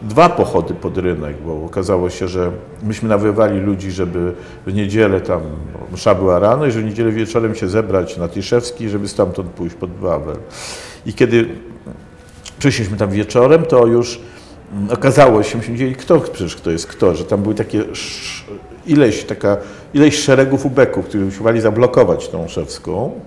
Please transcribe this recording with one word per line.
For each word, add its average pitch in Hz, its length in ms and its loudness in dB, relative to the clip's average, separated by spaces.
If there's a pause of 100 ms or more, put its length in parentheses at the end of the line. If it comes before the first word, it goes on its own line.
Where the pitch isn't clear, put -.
dwa 120 260 4
pochody - 440 0
pod 87 240 -6
rynek, 78 480 -4
bo 80 200 -8
okazało 90 440 0
się, 92 180 -6
że 90 240 -2 (320)
myśmy 110 260 -4
nawoływali 104 500 2
ludzi, 95 320 -4
żeby 87 420 -4 (340)
w 95 60 -6
niedzielę, 101 480 2
tam 85 200 -2 (520)
msza 95 220 2
była 92 240 2
rano, 120 260 2
i 135 60 2
że 113 80 -2
w 110 40 -4
niedzielę 110 280 -2
wieczorem 110 440 -2
się 98 120 -4
zebrać 95 500 0
na 87 120 -4
Tiszewski, 113 600 -2
żeby 101 180 -4
stamtąd 90 420 -2
pójść 87 260 -10
pod 87 160 -8
Wawel. 80 460 -4 (680)
I 110 80 -8
kiedy 117 340 4 (1120)
przyszliśmy 110 380 0
tam 101 120 0
wieczorem, 127 540 4
to 123 240 6
już, 120 340 0 (520)
mm, 101 180 -4
okazało 127 520 6
się, - 140 -4
myśmy 117 160 -6
wiedzieli, 127 220 -2
kto, 165 240 2
przecież - 360 -6
kto - 160 -4
jest 82 160 -4
kto, 90 280 2
że 87 100 -6
tam 101 160 0
były 104 140 0
takie 107 240 -2
sz-, - 640 -8 (420)
ileś, 143 380 4
taka, 101 340 -2 (360)
ileś 143 260 6
szeregów 135 460 4
ubeków, 123 400 2
którzy 98 200 -2
usiłowali 110 360 0
zablokować 101 680 2
tą 85 180 -8
Szewską 90 640 -6 (160)